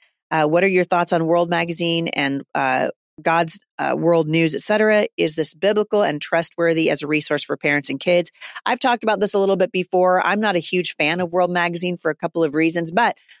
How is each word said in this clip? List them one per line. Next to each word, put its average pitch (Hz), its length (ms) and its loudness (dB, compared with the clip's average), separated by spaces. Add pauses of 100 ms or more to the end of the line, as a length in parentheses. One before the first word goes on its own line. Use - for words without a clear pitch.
(300)
Uh, 156 160 0
what 170 180 2
are 196 40 4
your 180 180 2
thoughts 175 260 0
on 165 140 0
World 170 240 2
Magazine 170 600 -2
and, 139 340 -4 (120)
uh, 131 340 0 (320)
God's, 165 380 0 (180)
uh, 143 180 -2
World 160 320 2
News, 160 280 2
et - 60 -2
cetera? 214 440 2 (120)
Is 165 180 0
this 151 180 0
biblical 208 480 0
and 151 180 0
trustworthy 165 720 0
as 151 140 -2
a 143 40 -8
resource 151 360 0
for 143 120 -4
parents 143 360 -2
and 139 80 -6
kids? 175 320 0 (340)
I've 247 140 -2
talked 240 240 -2
about 214 160 0
this 202 160 0
a 196 40 2
little 196 160 2
bit 180 160 0
before. 185 540 2
I'm 202 160 0
not 208 140 0
a 170 40 2
huge 180 360 -4
fan 160 240 -2
of 170 120 -4
World 175 200 0
Magazine 175 440 -2
for 165 140 -4
a 151 60 -4
couple 165 280 -4
of 143 120 -2
reasons, 165 360 0
but 214 240 0 (240)